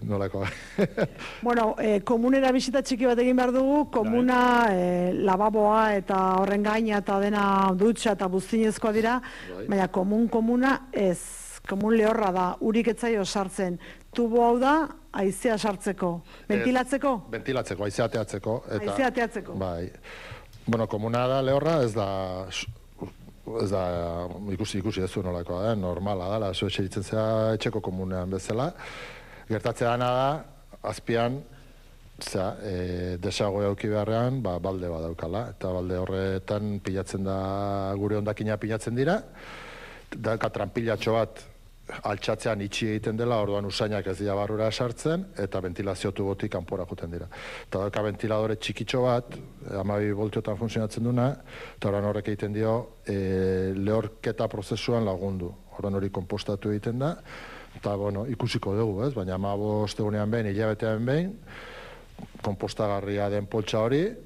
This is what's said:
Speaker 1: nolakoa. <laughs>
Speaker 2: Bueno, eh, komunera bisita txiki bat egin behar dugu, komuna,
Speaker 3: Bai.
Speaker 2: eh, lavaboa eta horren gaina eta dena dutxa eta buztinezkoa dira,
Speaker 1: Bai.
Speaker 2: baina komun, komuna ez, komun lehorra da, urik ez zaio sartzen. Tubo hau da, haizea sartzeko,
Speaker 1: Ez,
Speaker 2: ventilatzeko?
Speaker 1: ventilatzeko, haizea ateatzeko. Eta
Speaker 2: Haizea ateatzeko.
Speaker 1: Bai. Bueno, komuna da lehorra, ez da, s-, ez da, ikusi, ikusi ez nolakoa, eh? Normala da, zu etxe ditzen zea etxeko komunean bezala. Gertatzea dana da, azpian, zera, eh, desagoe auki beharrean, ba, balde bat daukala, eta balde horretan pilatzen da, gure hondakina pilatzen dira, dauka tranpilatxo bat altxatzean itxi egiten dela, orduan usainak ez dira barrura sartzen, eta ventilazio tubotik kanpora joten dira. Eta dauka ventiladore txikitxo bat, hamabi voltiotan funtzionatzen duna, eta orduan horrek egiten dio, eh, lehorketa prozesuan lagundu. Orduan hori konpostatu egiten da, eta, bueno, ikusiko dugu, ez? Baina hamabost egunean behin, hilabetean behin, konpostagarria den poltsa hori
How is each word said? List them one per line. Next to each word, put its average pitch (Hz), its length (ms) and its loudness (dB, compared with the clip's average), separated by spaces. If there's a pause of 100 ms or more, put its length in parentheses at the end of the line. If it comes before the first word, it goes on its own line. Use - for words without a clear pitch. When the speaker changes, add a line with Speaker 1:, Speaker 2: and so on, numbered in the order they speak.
Speaker 1:
nolakoa. 98 400 -2 (300)
<laughs> 208 80 6 (560)
Speaker 2:
Bueno, 233 360 2
eh, 208 220 2
komunera 254 520 4
bisita 262 300 2
txiki 254 240 0
bat 240 120 6
egin 254 180 6
behar 247 160 4
dugu, 269 380 4
komuna, 247 500 4 (240)
Speaker 3:
Bai. 208 100 4
Speaker 2:
eh, 180 400 4
lavaboa 208 800 4
eta 190 280 2 (180)
horren 196 220 2
gaina 214 360 2
eta 196 220 2
dena 202 240 2 (300)
dutxa 208 420 4
eta 190 120 0
buztinezkoa 220 640 2
dira, 226 280 2 (320)
Speaker 1:
Bai. - 160 -8
Speaker 2:
baina 190 200 4
komun, 208 400 2
komuna 240 640 2
ez, 190 260 2 (500)
komun 208 280 2
lehorra 214 360 4
da, 180 160 2 (120)
urik 226 280 2
ez 220 100 0
zaio 226 260 0
sartzen. 185 540 -2 (340)
Tubo 233 300 4
hau 233 140 8
da, 285 320 4 (220)
haizea 196 480 0
sartzeko, 185 680 -2
Speaker 1:
Ez, - 240 -20
Speaker 2:
ventilatzeko? 254 640 2 (200)
Speaker 1:
ventilatzeko, 107 540 -2
haizea 113 220 0
ateatzeko. 107 480 -2 (160)
Eta 104 200 0
Speaker 2:
Haizea 262 180 2
ateatzeko. 233 460 -2
Speaker 1:
Bai. 90 360 -4 (760)
Bueno, 113 220 2
komuna 113 380 0
da 131 160 2
lehorra, 143 400 4
ez 117 100 2
da, 95 560 -2
s-, - 160 -8 (960)
ez 107 120 0
da, 95 120 0 (680)
ikusi, 101 260 -4
ikusi 95 240 -2
ez 92 140 -2
nolakoa, 90 560 -2
eh? - 40 2
Normala 95 640 -2
da, 98 160 -2
zu 104 120 -2
etxe 98 160 -2
ditzen 98 220 -4
zea 110 220 0 (280)
etxeko 110 260 -2
komunean 92 500 -4
bezala. 110 400 -2 (800)
Gertatzea 113 420 0
dana 123 200 2
da, 127 200 4 (520)
azpian, 117 540 0 (800)
zera, 101 480 -2
eh, 90 580 -4
desagoe 101 460 0
auki 101 220 0
beharrean, 113 540 2
ba, 92 160 -2
balde 90 300 -2
bat 80 140 -4
daukala, 82 480 -4
eta 95 220 -4
balde 90 260 -2
horretan 95 840 -2
pilatzen 95 440 -4
da, 98 720 -2
gure 101 220 0
hondakina 107 400 -2
pilatzen 110 400 -4
dira, 151 220 2 (920)
dauka 110 400 -2
tranpilatxo 110 600 0
bat 110 320 0 (580)
altxatzean 107 600 -2
itxi 104 260 -2
egiten 107 280 -2
dela, 120 220 2
orduan 101 300 0
usainak 101 420 -2
ez 92 80 -4
dira 101 160 0
barrura 107 380 0
sartzen, 151 500 -2 (160)
eta 98 240 -2
ventilazio 95 480 -4
tubotik 98 400 -4
kanpora 92 340 -4
joten 85 280 -10
dira. 85 160 -8 (400)
Eta 98 100 -2
dauka 101 240 0
ventiladore 107 540 0
txikitxo 117 480 -2
bat, 123 320 0 (340)
hamabi 104 400 0
voltiotan 107 480 -2
funtzionatzen 110 480 -2
duna, 123 220 4 (480)
eta - 120 -4
orduan 101 220 2
horrek 104 220 -2
egiten 104 200 -2
dio, 110 200 2 (340)
eh, 95 720 2
lehorketa 107 720 0
prozesuan 113 580 0
lagundu. 95 460 -2 (240)
Orduan 101 180 -2
hori 98 160 0
konpostatu 101 640 -4
egiten 113 240 -2
da, 147 140 0 (640)
eta, - 180 -2
bueno, 101 320 -2
ikusiko 113 480 -2
dugu, 107 320 0
ez? 143 80 -2
Baina 95 240 -2
hamabost 101 640 -2
egunean 104 300 0
behin, 110 200 0
hilabetean 110 560 0
behin, 175 300 0 (1040)
konpostagarria 101 880 -2
den 101 160 -2
poltsa 110 340 0
hori 131 240 4 (220)